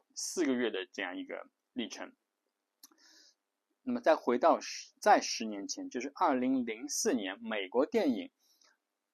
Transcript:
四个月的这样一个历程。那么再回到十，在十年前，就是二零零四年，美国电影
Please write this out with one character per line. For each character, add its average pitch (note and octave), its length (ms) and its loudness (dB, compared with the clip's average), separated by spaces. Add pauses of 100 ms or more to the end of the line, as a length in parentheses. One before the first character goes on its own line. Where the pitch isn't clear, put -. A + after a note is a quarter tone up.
(140)
四 - 300 -4
个 C3+ 80 2
月 A#2+ 180 0
的 F#2+ 220 -6
这 - 80 -10
样 F#2 160 -6
一 F#2 80 -8
个 F#2 240 -12 (240)
历 A2+ 160 -6
程。 F2+ 240 -12 (1700)
那 B2 120 -4
么 A#2+ 80 -4
再 D#3+ 120 8
回 B2 220 2
到 C3+ 240 6
十， - 400 -12
在 F#3+ 220 6
十 - 240 -4
年 - 200 -6
前， C#4 220 -8
就 A#2+ 140 -6
是 C#3+ 120 -6
二 D#3+ 200 2
零 B2+ 320 0
零 A#2 240 -8
四 - 240 0
年， G2+ 260 -4
美 G#2+ 300 -4
国 B2 160 2
电 G3 240 0
影 F#2+ 160 -2 (880)